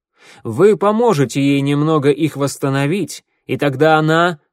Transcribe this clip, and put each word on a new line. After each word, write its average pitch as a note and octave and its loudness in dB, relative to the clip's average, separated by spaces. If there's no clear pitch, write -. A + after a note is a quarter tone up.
Вы D#3+ 2
поможете G3 0
ей C#3 0
немного C#3+ 0
их D3 -2
восстановить, C#3+ -4
и C3 -6
тогда C#3+ 2
она D#3+ 0